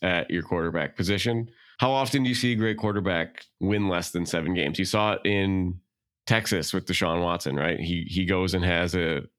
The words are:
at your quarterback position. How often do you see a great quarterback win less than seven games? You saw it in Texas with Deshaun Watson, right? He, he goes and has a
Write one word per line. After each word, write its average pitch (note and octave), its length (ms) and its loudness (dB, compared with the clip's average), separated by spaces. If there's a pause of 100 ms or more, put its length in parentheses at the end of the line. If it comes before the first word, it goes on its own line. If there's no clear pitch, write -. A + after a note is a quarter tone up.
at F2 260 0
your E2+ 140 0
quarterback E2 520 -2
position. A#2 540 0 (300)
How B2+ 100 2
often C3+ 320 0
do B2+ 80 2
you B2 60 0
see A#2+ 160 0
a A#2 40 0
great A2 220 0
quarterback G2 680 -2 (140)
win G2+ 280 2
less F2+ 240 -2
than F2 160 -2
seven E2+ 260 -2
games? D#2 240 0
You F#2 80 0
saw G#2+ 280 2
it - 120 -6
in F#2+ 540 0 (480)
Texas A2 440 0
with F#2+ 140 -2
Deshaun F2 380 0
Watson, F2 320 -2
right? D#2 240 0
He, E2+ 280 -2
he F2+ 180 -2
goes F#2 280 0
and F2+ 100 2
has F2 300 2
a E2 300 0 (140)